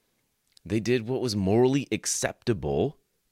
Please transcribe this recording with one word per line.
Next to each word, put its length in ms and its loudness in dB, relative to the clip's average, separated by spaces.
They 140 -2
did 280 0
what 140 -4
was 140 -4
morally 560 4
acceptable 1040 -2